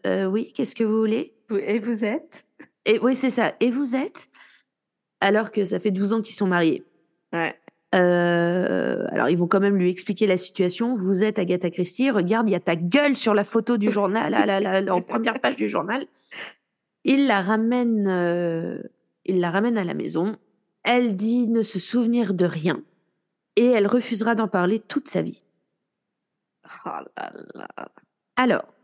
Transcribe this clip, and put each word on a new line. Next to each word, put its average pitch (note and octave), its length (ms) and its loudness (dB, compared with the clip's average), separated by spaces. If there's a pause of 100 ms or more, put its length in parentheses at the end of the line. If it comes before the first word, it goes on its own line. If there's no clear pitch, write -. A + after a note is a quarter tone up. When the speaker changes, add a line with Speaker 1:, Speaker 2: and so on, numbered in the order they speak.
Speaker 1:
Euh, F#3+ 180 0
oui, G3 300 -4
qu'est-ce B3+ 200 -4
que - 80 -2
vous A3 160 0
voulez ? » A3 360 -2 (140)
Speaker 2:
Vous, G#3 100 -2
et G#3 200 -2
vous A3 260 -4
êtes ? - 420 -6 (400)
Speaker 1:
Et, A3 120 4
oui, B3+ 160 2
c'est C4 160 0
ça. « G#3 300 0
Et A#3+ 100 2
vous B3+ 240 -4
êtes ? » C#4 340 -6 (920)
Alors G#3 300 2
que G3+ 140 0
ça F3+ 140 -4
fait G3+ 120 -2
douze G3 220 0
ans A3+ 100 0
qu'ils - 120 -8
sont G3+ 120 0
mariés. F3 380 2 (480)
Speaker 2:
Ouais. E3 220 -4 (400)
Speaker 1:
Euh, F3 1160 2
alors, A#2 180 0
ils E3+ 100 2
vont E3+ 80 0
quand F#3+ 140 2
même G3+ 160 2
lui F3+ 140 2
expliquer F#3 360 -2
la F#3 100 2
situation. « F#3+ 600 -2
Vous F#3+ 260 0
êtes G#3+ 160 0
Agatha F3+ 320 0
Christie, B3 400 -2
regarde, G#3+ 380 2
il G3 40 2
y F#3 40 0
a E3+ 40 -2
ta E3+ 160 -2
gueule A#3+ 400 2
sur - 160 0
la G#3 120 2
photo A3+ 320 0
du G#3 140 2
journal, G3+ 440 0
ah G#3 120 4
là G3 140 2
là, F#3+ 340 0
en F3+ 80 0
première A3+ 380 -2
page C4+ 160 0
du G#3 120 -2
journal. » G3+ 380 -4 (1000)
Il C#4 220 4
la G#3 140 2
ramène, A3 680 0
euh, F3 680 -2 (460)
il F#3+ 140 0
la F3 120 0
ramène A3 280 0
à F#3+ 60 -2
la D#3+ 100 -4
maison. E3 420 -4 (460)
Elle A#3+ 320 2
dit A3+ 340 0
ne A3+ 140 2
se G#3 160 -4
souvenir A#3 560 0
de F3 100 2
rien D#3+ 380 -2 (720)
et A#3+ 120 6
elle A3+ 200 4
refusera A3+ 480 0
d'en A3 140 0
parler F#3+ 320 0
toute - 280 -6
sa F3 140 -2
vie. E3+ 200 -8 (1400)
Speaker 2:
Oh - 60 -10 (260)
là - 160 -12 (220)
là. - 140 -16 (680)
Speaker 1:
Alors, B3 280 2 (200)